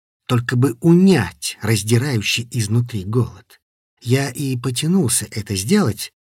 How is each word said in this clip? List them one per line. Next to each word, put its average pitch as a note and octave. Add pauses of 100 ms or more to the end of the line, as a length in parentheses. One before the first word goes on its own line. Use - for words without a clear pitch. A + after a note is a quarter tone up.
(280)
только B2
бы C3+
унять E3+
раздирающий A#2
изнутри A2+
голод. - (400)
Я C#3
и C3
потянулся B2+
это G#2
сделать, B2+ (140)